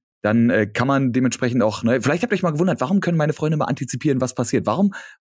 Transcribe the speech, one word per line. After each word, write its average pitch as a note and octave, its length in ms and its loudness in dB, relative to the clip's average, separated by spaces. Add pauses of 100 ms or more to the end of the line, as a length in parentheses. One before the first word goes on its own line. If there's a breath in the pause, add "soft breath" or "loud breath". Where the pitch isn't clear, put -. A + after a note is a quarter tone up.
(220)
dann, A#2 260 4
äh, G#2+ 180 2
kann A#2 220 -2
man C3+ 240 2
dementsprechend B2 500 0
auch, G#2+ 200 0
ne, A#2+ 180 2
vielleicht C#3+ 220 0
habt A#3+ 100 -2
ihr G3+ 40 2
euch F#3 60 -6
mal F3 100 0
gewundert, D#3+ 280 0
warum F3+ 200 2
können E3+ 180 0
meine D3+ 160 0
Freunde D#3 240 -2
mal D3 80 -2
antizipieren, C3 560 -2
was B2 120 -2
passiert? A#2 300 -2
Warum F#3 300 0 (260 loud breath)